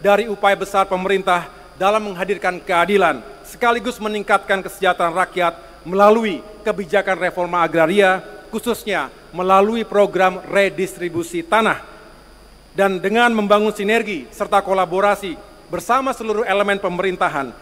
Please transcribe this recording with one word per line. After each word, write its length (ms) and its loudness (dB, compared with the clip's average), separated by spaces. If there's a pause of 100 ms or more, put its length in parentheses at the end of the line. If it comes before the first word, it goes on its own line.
dari 260 2
upaya 300 0
besar 320 -2
pemerintah 600 -2 (280)
dalam 340 0
menghadirkan 500 -4
keadilan, 600 2 (240)
sekaligus 560 -2
meningkatkan 640 -2
kesejahteraan 480 0
rakyat 760 -4
melalui 540 4 (240)
kebijakan 560 -2
reforma 420 -2
agraria, 600 4 (240)
khususnya 640 -4 (180)
melalui 540 2
program 640 2
redistribusi 960 -2
tanah. 400 0 (880)
Dan 280 0
dengan 320 2
membangun 400 2
sinergi 600 -2
serta 320 0
kolaborasi 720 0 (320)
bersama 480 -2
seluruh 280 -4
elemen 360 0
pemerintahan 800 -4